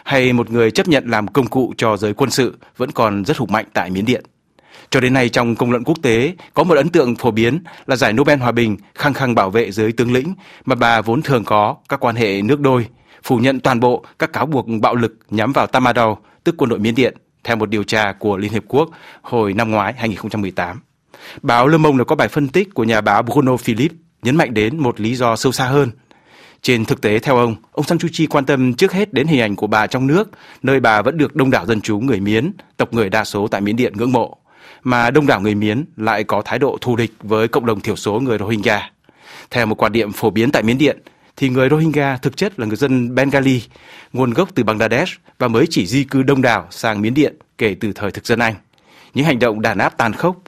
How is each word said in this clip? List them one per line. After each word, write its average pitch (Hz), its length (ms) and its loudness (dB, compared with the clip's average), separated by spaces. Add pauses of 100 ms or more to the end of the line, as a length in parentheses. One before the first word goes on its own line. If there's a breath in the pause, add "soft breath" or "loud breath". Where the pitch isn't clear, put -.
hay 127 300 2
một 117 180 0
người 113 200 2
chấp 185 160 -2
nhận 135 200 2
làm 107 200 -2
công 127 200 0
cụ 123 300 -2
cho 110 200 0
giới 104 160 -2
quân 127 160 0
sự 120 280 -2 (200 soft breath)
vẫn 127 140 -6
còn 101 340 0
rất 156 120 -2
hùng 101 140 -4
mạnh 107 220 -2
tại 92 160 -2
Miến 95 160 -2
Điện? 117 180 0 (680 loud breath)
Cho 135 100 2
đến 123 140 2
nay, 123 160 2
trong 120 260 0
công 120 160 -2
luận 120 120 -2
quốc 170 180 -2
tế, 127 320 2 (200 loud breath)
có 147 100 2
một 170 140 4
ấn 143 120 2
tượng 131 260 2
phổ 117 160 0
biến 117 320 0 (220 loud breath)
là 135 100 -2
giải 117 180 2
Nobel 143 260 2
Hòa 123 120 0
bình 113 260 0 (180 soft breath)
khăng 139 180 -2
khăng 131 220 0
bảo 98 140 2
vệ 104 220 0
giới 110 200 0
tướng 120 220 -2
lĩnh 143 200 -2 (320 loud breath)
mà 131 100 2
bà 117 260 2
vốn 117 200 -2
thường 123 240 0
có 107 300 2 (140)
các 139 160 -4
quan 113 100 0
hệ 101 260 0
nước 135 180 0
đôi, 127 280 2 (360 soft breath)
phủ 131 140 0
nhận 127 220 0
toàn 127 200 0
bộ 123 260 0 (140 loud breath)
các 160 140 -4
cáo 117 120 -2
buộc 135 200 -2 (160)
bạo 117 140 2
lực 113 220 -2 (120)
nhắm 110 240 -2
vào 120 140 0
Tatmadaw, 120 480 2 (280 soft breath)
tức 170 140 0
quân 127 120 0
đội 104 100 -2
Miến 113 160 0
Điện, 120 180 2 (300)
theo 117 120 0
một 107 140 -2
điều 104 140 -2
tra 107 360 0
của 101 180 -2
Liên 101 140 -4
Hiệp 104 160 -4
Quốc 160 220 0 (320 loud breath)
hồi 110 320 -2
năm 110 180 -2
ngoái 107 260 0
hai 117 120 -4
nghìn 95 80 -6
không 107 140 -10
trăm 107 100 -4
mười 92 100 -4
tám. 87 300 -6 (600 loud breath)
Báo 120 260 4
Le 160 100 4
Monde 151 200 4
đã 123 60 2
có 156 120 0
bài 131 120 2
phân 147 200 -2
tích 180 260 -2
của 117 100 -2
nhà 110 180 2
báo 104 200 2
Bruno 127 360 0
Philippe 120 380 -2 (280)
nhấn 123 120 0
mạnh 135 180 0
đến 107 240 0
một 123 220 -2
lý 113 160 -2
do 120 200 0
sâu 127 160 -2
xa 131 140 -2
hơn. 135 240 2 (760 soft breath)
Trên 117 200 0
thực 135 160 -4
tế, 107 180 2
theo 131 180 2
ông, 120 180 2 (160)
ông 147 140 -4
San 170 140 0
Suu 170 140 -4
Kyi 156 140 0
quan 147 180 0
tâm 131 280 0
trước 185 180 2
hết 202 220 -2
đến 135 140 0
hình 143 140 2
ảnh 104 140 0
của 107 120 -4
bà 107 200 2
trong 131 200 -2
nước, 196 220 2 (340 loud breath)
nơi 135 160 2
bà 110 220 4
vẫn 131 160 0
được 143 180 0
đông 135 160 2
đảo 95 140 0
dân 107 160 0
chúng 107 240 -2
người 117 140 0
Miến, 110 320 0 (260 loud breath)
tộc 120 160 -2
người 110 160 0
đa 110 140 0
số 104 240 -4
tại 101 140 -2
Miến 104 140 0
Điện 120 200 0
ngưỡng 120 160 -2
mộ. 113 260 -2 (460 loud breath)
Mà 123 280 2
đông 143 160 4
đảo 113 140 2
người 104 140 0
Miến 107 300 -2 (120)
lại 110 260 -2
có 104 220 -2
thái 120 140 -4
độ 135 220 -2
thù 120 140 0
địch 113 240 -2
với 110 280 0
cộng 123 180 -2
đồng 110 140 -2
thiểu 101 160 -4
số 107 240 -4
người 127 180 -2
Rohingya. 104 540 -2 (600 loud breath)
Theo 120 140 0
một 107 100 -2
quan 110 160 0
niệm 104 200 0
phổ 110 180 -2
biến 110 220 0
tại 110 120 0
Miến 117 140 0
Điện, 143 200 2 (400 soft breath)
thì 135 120 0
người 131 200 2
Rohingya 147 480 0
thực - 200 -4
chất 196 220 -4
là 117 60 -4
người 107 120 -4
dân 127 380 0
Bengali, 135 460 2 (520 loud breath)
nguồn 120 200 0
gốc 180 220 0
từ 120 80 0
Bangladesh 110 480 0 (280 soft breath)
và 127 80 0
mới 117 220 2
chỉ 113 160 -2
di 131 180 0
cư 131 200 0
đông 131 180 2
đảo 107 300 2
sang 107 300 -4
Miến 113 120 0
Điện 143 220 0 (220)
kể 104 220 0
từ 104 140 -4
thời 101 180 -6
thực - 140 -12
dân 117 140 0
Anh. 113 140 0 (600 soft breath)
Những 135 120 0
hành 135 140 2
động 110 220 0
đàn 110 160 0
áp 131 200 0
tàn 113 160 0
khốc 175 240 -2 (100)